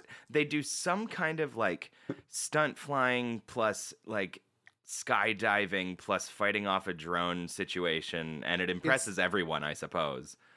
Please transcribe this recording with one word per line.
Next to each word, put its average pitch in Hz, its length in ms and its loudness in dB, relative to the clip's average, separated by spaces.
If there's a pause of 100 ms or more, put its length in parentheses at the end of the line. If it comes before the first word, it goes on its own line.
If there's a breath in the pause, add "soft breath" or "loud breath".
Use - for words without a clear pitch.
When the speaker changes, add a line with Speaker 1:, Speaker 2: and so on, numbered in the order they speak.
Speaker 1:
<laughs> - 220 -20
they 151 140 4
do 147 200 0
some 196 420 -2
kind 160 320 -2
of, 143 160 -2
like, 101 380 0 (360 loud breath)
stunt - 480 0
flying 123 680 2
plus, - 480 0 (100)
like, 101 380 -4 (420)
skydiving 101 1120 2
plus - 320 -2
fighting 104 380 0
off 95 220 2
a 92 40 -2
drone 87 540 0
situation, 82 1000 -2
and 87 160 0
it 90 80 2
Speaker 2:
It's 90 80 0
Speaker 1:
impresses 107 440 0
everyone, 87 420 2
I 76 120 -2
suppose. 76 600 -4 (200 soft breath)